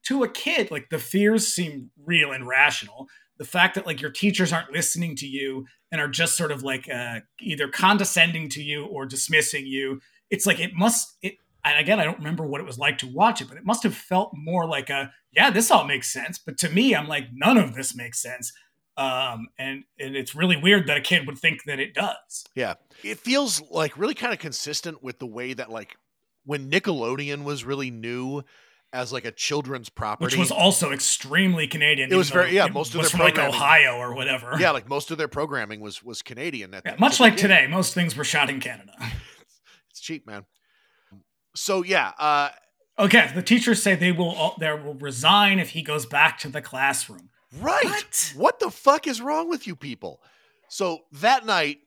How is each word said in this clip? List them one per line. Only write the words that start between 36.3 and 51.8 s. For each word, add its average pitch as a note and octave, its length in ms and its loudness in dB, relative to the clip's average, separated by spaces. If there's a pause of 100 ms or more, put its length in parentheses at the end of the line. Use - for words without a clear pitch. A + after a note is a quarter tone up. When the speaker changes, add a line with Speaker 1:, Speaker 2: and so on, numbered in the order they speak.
Speaker 2:
at F#2+ 140 -12
Speaker 1:
Yeah, C#3+ 80 -6
Speaker 2:
the, D3+ 60 -4
Speaker 1:
much C4+ 180 4
Speaker 2:
to B3+ 60 8
Speaker 1:
like A3 100 10
Speaker 2:
begin. G3+ 160 2
Speaker 1:
today, D3+ 160 8
most F3 260 0
things E3+ 240 -2
were D3 80 -6
shot C#3+ 240 0
in C3+ 120 -6
Canada. B2 380 -12
<laughs> - 40 -12 (880)
Speaker 2:
It's - 100 -20
cheap, D#3+ 260 -12
man. G#2 200 -14 (1080)
So, F#3+ 280 -2
yeah, E3+ 360 0
uh, C#3+ 320 2 (480)
Speaker 1:
Okay, G3 360 6
the F3+ 80 -4
teachers A#3 400 2
say G3 120 4
they F3 180 2
will, E3+ 260 -2
uh, D#3 200 0
they D#3+ 160 -2
will D3 200 -10
resign D#3 640 4
if E3+ 120 -2
he D#3+ 100 -8
goes D3 240 -4
back C#3+ 360 2
to D3+ 100 -10
the C#3 100 -8
classroom. C3+ 720 -4 (280)
Speaker 2:
Right. F4 280 0
Speaker 1:
What? - 500 -4
Speaker 2:
What C#4 240 2
the - 100 0
fuck D4 360 2
is A#3 160 -4
wrong D#4 260 -2
with E4+ 180 -6
you F#3 80 -10
people? A#2 460 -12 (480)
So F3 440 -4
that A3 340 2
night D#3 400 0